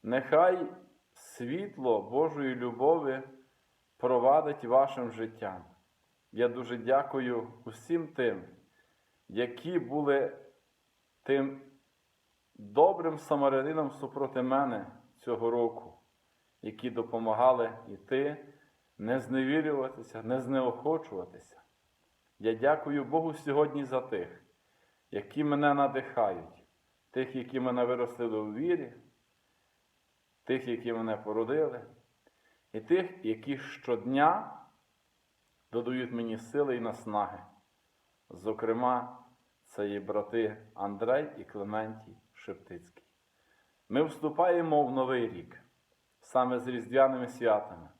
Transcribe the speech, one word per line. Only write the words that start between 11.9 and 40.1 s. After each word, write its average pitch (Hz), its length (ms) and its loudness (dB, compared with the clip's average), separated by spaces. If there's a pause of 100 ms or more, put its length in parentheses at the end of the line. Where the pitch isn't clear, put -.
добрим 151 580 4
самарянином 139 720 2
супроти 131 520 -4
мене 127 440 0 (320)
цього 117 320 -2
року, 117 480 -2 (640)
які 107 280 -6
допомагали 113 880 2 (100)
йти, 139 680 -4 (440)
не 120 220 -2
зневірюватися, 131 1000 -2
не 127 180 -2
знеохочуватися. 127 1200 -2 (760)
Я 113 160 2
дякую 143 500 2
Богу 160 300 0
сьогодні 143 500 0
за 127 160 -2
тих, - 440 -6 (680)
які 143 340 -4
мене 143 300 4
надихають, 120 880 0 (460)
тих, 131 260 -4
які 127 240 -4
мене 123 240 2
виростили 120 540 -2
у 107 160 -6
вірі, 151 400 -2 (1500)
тих, 127 240 -2
які 117 240 -4
мене 113 240 -2
породили, 117 680 -2 (840)
і 110 80 -6
тих, 180 440 -2
які 110 340 -4
щодня 139 1000 0 (1120)
додають 120 400 -2
мені 117 260 -4
сили 139 380 0
і 117 40 -4
наснаги. 104 580 -4 (920)
Зокрема, 113 960 -2 (400)
це 104 220 -6
є 101 120 -4
брати 107 560 -2 (180)